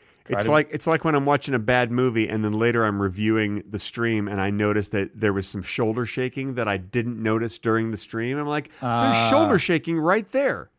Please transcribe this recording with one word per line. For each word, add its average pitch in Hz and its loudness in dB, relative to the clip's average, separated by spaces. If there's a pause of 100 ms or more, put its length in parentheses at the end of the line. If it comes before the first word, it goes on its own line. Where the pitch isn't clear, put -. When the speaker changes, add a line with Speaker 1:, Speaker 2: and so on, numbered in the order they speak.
(260)
Speaker 1:
Try - -6
Speaker 2:
It's 104 0
Speaker 1:
to 123 2
Speaker 2:
like, 151 4
it's 151 -6
like 160 0
when 156 2
I'm 139 2
watching 143 2
a 120 0
bad 123 0
movie 120 2
and 110 -2
then 104 0
later 117 2
I'm 101 0
reviewing 104 0
the 101 -8
stream 113 -2
and 101 -4
I 98 0
notice 104 0
that 101 -4
there 104 2
was 95 -2
some 98 -8
shoulder 113 -2
shaking 131 -6
that 117 -2
I 101 0
didn't 113 -4
notice 110 0
during 113 0
the 107 -6
stream. 117 -6
I'm 147 -4
like, 147 -4
"There's - -16
Speaker 1:
Ah. 117 4
Speaker 2:
shoulder 294 4
shaking 165 0
right 185 0
there." 247 -2